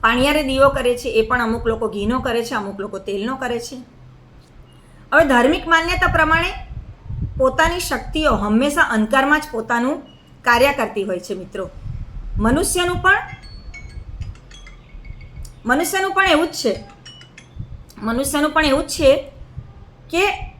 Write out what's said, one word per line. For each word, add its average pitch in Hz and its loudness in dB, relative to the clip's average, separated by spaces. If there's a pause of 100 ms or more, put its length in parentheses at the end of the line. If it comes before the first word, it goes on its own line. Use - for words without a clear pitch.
પાણિયારે 277 2
દીવો 269 4
કરે 247 0
છે, 247 -6
એ 220 2
પણ 240 0
અમુક 233 -2
લોકો 220 -2
ઘીનો 208 -2
કરે 233 -2
છે, 262 -6
અમુક 196 -6
લોકો 196 -8
તેલનો 202 -4
કરે 247 -4
છે. 240 -12 (1400)
હવે 311 8
ધાર્મિક 269 4
માન્યતા 349 2
પ્રમાણે 330 2 (840)
પોતાની 320 2
શક્તિઓ 285 0
હંમેશા 233 2
અંધકારમાં 269 2
જ 302 -6
પોતાનું 240 -2 (400)
કાર્ય 240 4
કરતી 214 -2
હોય 190 -4
છે, - -10
મિત્રો. 185 -10 (680)
મનુષ્યનું 349 0
પણ, 381 4 (2500)
મનુષ્યનું 349 0
પણ 392 2
એવું 339 4
જ - -6
છે. - -2 (1120)
મનુષ્યનું 277 0
પણ 311 2
એવું 285 4
જ - -6
છે - 4 (800)
કે 370 -2